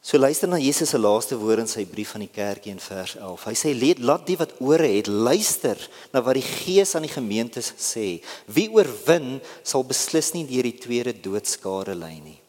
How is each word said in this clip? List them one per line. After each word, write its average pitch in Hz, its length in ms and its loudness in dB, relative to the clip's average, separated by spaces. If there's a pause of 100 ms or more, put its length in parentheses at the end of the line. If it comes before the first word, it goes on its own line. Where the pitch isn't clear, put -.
So - 160 2
luister 143 320 2
na 180 80 0
Jesus 143 320 2
se 143 80 0
laaste 110 400 2
woorde 110 240 2
in 113 80 -4
sy 107 160 -4
brief 104 300 -10
aan 107 80 -8
die 92 100 -18
kerkie 101 400 -8
in 90 80 -16
vers 95 300 -10 (100)
elf. 92 240 -12
Hy 110 80 -6
sê, 151 160 0
"Let, 139 320 2
laat 151 240 2
die 180 100 0
wat - 220 -4
ore 151 380 4
het, 104 100 0
luister 117 720 0 (340)
na 135 80 2
wat 123 140 2
die 135 80 0
Gees 190 540 2
aan 156 100 -4
die 147 80 -10
gemeentes 117 640 -4
sê. 95 420 -4 (260)
Wie 160 220 2
oorwin, 143 720 4 (220)
sal 131 220 0
beslis 151 500 0
nie 175 100 -4
deur 127 200 0
die 117 140 -4
tweede 120 360 -2
doodskare 95 800 -4
lei 82 240 -10
nie." 76 300 -20